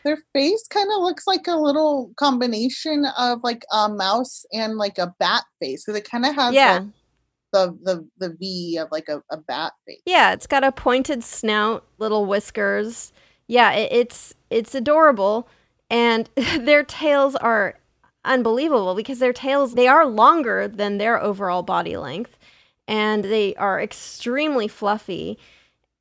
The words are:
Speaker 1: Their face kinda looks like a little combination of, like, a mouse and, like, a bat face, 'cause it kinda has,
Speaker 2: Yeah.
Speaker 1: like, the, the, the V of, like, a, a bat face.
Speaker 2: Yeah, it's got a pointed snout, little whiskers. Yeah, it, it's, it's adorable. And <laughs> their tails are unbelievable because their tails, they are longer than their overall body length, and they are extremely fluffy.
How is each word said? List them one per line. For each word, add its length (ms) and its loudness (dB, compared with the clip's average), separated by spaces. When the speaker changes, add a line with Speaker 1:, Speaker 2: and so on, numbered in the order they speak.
Speaker 1:
Their 140 0
face 360 0
kinda 280 0
looks 300 -2
like 200 -2
a 100 0
little 600 0
combination 880 -2
of, 240 0
like, 300 -6
a 160 2
mouse 640 -2
and, 260 -4
like, 200 -4
a 200 -4
bat 260 0
face, 240 -8
'cause 120 -6
it 120 -8
kinda 240 0
has, 220 2
Speaker 2:
Yeah. 200 8
Speaker 1:
like, 140 -4
the, 300 0
the, 260 -6
the 200 -8
V 400 -8
of, 140 -10
like, 160 -6
a, 220 -8
a 80 -10
bat 340 -8
face. 200 -20
Speaker 2:
Yeah, 260 4
it's 140 -8
got 160 0
a 100 4
pointed 520 0
snout, 600 -2
little 280 0
whiskers. 840 -4
Yeah, 240 6
it, 200 -2
it's, 420 -2
it's 260 -2
adorable. 720 4
And 420 2
<laughs> 40 -20
their 240 6
tails 520 2
are 420 0
unbelievable 680 2
because 240 -6
their 140 2
tails, 420 -2
they 140 4
are 180 8
longer 600 4
than 300 -4
their 220 0
overall 440 -2
body 320 -2
length, 420 -10
and 380 0
they 320 0
are 240 -2
extremely 880 -4
fluffy. 680 -6